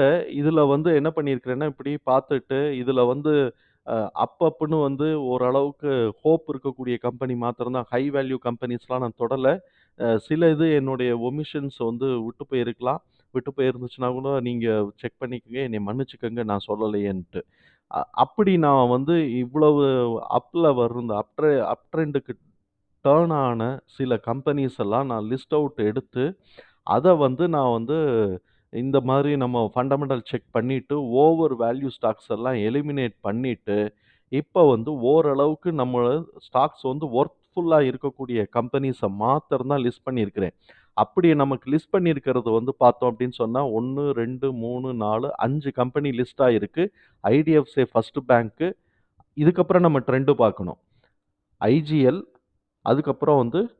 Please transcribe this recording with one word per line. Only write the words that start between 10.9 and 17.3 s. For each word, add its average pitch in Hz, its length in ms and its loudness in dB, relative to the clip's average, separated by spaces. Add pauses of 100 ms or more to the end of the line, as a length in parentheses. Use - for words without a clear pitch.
ஒமிஷன்ஸ் 139 600 -6
வந்து 120 460 -2
விட்டு - 260 -10
போயிருக்கலாம். 123 520 -2 (300)
விட்டு 131 260 -4
போயிருந்துச்சுன்னா 127 540 -2
கூட 135 280 -4
நீங்க 113 560 -2
செக் - 240 -12
பண்ணிக்கங்க, 123 520 -8
என்னை 107 160 -4
மன்னிச்சுக்கங்க 120 560 -6
நான் 101 240 -4
சொல்லலையேன்ட்டு. 101 760 -4 (540)